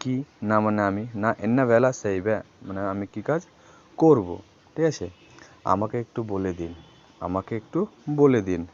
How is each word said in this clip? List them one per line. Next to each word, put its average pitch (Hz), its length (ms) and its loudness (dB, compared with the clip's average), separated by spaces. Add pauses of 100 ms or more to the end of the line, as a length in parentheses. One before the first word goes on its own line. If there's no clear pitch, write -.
কি, 127 140 -4 (280)
না 107 180 2
মানে 107 220 2
আমি, 101 220 -2 (100)
"না 107 160 0 (160)
এন্না 123 180 2
ভেলা 120 280 4
সেইবে", 101 420 -2 (280)
মানে 98 180 -10 (120)
"আমি 101 140 -4
কি - 160 -12
কাজ 160 200 -2 (560)
করব", 131 300 6 (460)
ঠিক 156 100 -2
আছে? 143 220 -2 (580)
"আমাকে 104 400 0
একটু - 180 -8
বলে 95 300 -4
দিন, 85 200 -8 (480)
আমাকে 92 360 -4
একটু 156 240 -6 (300)
বলে 143 320 6
দিন", 90 180 -2 (140)